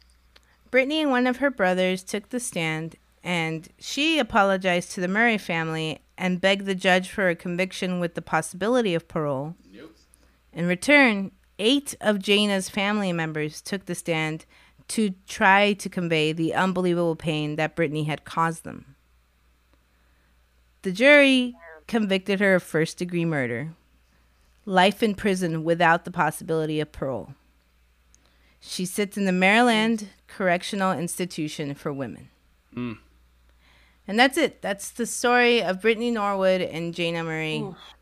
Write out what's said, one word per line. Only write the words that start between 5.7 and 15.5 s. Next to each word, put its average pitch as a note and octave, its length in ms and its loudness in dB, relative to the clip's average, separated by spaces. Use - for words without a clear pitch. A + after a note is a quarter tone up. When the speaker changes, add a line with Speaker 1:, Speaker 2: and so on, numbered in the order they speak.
Speaker 1:
and F3+ 240 -2
begged G3 260 2
the G3 80 -2
judge F#3 360 2
for F#3+ 180 0
a E3+ 80 2
conviction F3+ 640 -4
with E3+ 140 -4
the E3 80 -8
possibility F#3+ 720 -2
of D#3+ 140 -4
parole. D3 460 -4
Speaker 2:
Nope. - 220 -20
Speaker 1:
In F3 140 -4
return, G#3 640 4
eight C4+ 420 0
of G#3 200 0
Jana's G3+ 500 0
family G3+ 420 -2
members D#3 480 -4
took F#3+ 260 -8
the F3 80 -6
stand D#3 520 -4
to G#3 260 0
try G3+ 460 4